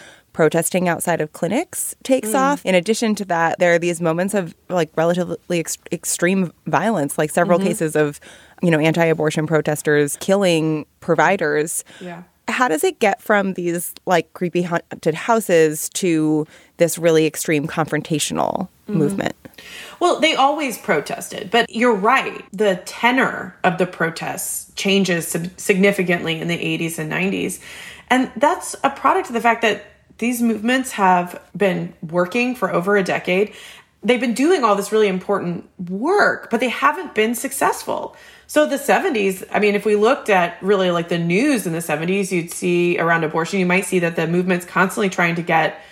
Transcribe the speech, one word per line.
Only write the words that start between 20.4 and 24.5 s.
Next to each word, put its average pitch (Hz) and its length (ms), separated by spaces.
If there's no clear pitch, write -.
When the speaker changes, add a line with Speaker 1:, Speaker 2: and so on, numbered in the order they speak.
Speaker 2:
protested, - 760
but 233 200
you're 240 220
right. 202 480
The 190 320
tenor 240 800
of 175 160
the 180 80
protests - 880